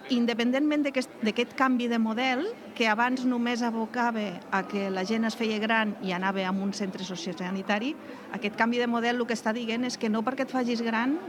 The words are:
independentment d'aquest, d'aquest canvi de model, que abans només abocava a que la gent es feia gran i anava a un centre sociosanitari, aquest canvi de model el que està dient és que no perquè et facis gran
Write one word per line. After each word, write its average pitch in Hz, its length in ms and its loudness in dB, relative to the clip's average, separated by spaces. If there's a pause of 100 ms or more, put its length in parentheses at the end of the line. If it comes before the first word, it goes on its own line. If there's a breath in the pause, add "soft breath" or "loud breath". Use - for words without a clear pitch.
(160)
independentment 247 680 4
d'aquest, 269 240 -2 (120)
d'aquest 233 320 0
canvi 247 360 2
de 233 100 2
model, 247 460 2 (280)
que 233 140 2
abans 247 380 2
només 240 360 0
abocava 226 600 0 (280)
a 196 160 2
que 196 240 -2
la 190 140 -2
gent 220 220 0
es 220 100 -2
feia 220 240 0
gran 220 420 2
i 185 120 -2
anava 190 340 0
a 185 40 0
un 196 200 0
centre 190 320 -4
sociosanitari, 190 880 -4 (380 loud breath)
aquest 202 240 -4
canvi 233 240 2
de 240 80 2
model 233 320 2
el 233 80 0
que 233 80 0
està 220 160 0
dient 233 320 -2
és 247 140 -2
que 233 100 0
no 220 160 2
perquè 262 200 0
et 262 60 -4
facis 240 320 0
gran 233 360 2 (120)